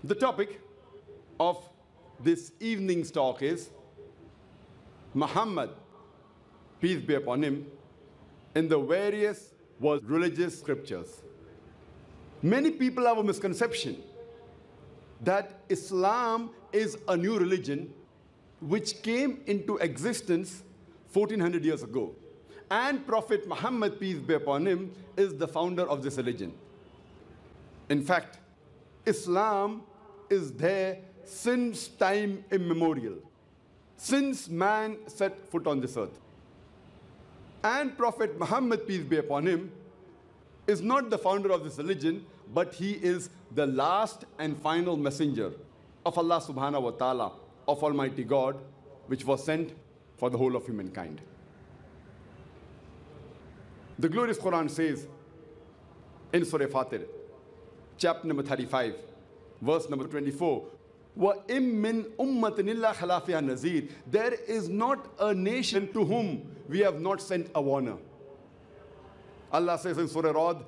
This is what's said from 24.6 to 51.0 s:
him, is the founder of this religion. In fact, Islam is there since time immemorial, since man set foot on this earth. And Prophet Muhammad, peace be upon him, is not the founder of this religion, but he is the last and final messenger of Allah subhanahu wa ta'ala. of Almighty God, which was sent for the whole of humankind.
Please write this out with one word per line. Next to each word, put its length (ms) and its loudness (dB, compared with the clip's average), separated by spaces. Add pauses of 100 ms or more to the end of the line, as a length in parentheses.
him, 240 0 (260)
is 200 4
the 100 -2
founder 360 0
of 200 0
this 140 -4
religion. 360 -4 (1400)
In 120 2
fact, 360 0 (680)
Islam 800 0 (480)
is 220 2
there 460 0 (260)
since 640 -2
time 600 0
immemorial, 680 0 (800)
since 500 0
man 480 0 (100)
set 320 -2 (120)
foot 160 -2
on 140 2
this 180 -4
earth. 200 -6 (1400)
And 360 0
Prophet 400 0
Muhammad, 480 0
peace 180 -2
be 140 2
upon 280 0
him, 240 2 (960)
is 140 2
not 300 2
the 80 2
founder 340 2
of 120 2
this 120 -8
religion, 480 0 (300)
but 200 0
he 180 -2
is 360 0 (260)
the 120 4
last 580 2 (140)
and 200 -2
final 380 2
messenger 560 0 (540)
of 100 0
Allah 240 4
subhanahu 420 -2
wa 80 0
ta'ala. 420 0 (340)
of 160 0
Almighty 420 0
God, 320 2 (500)
which 180 -4
was 200 2
sent 300 -2 (420)
for 140 0
the 80 -2
whole 180 2
of 100 -4
humankind. 540 -8 (2750)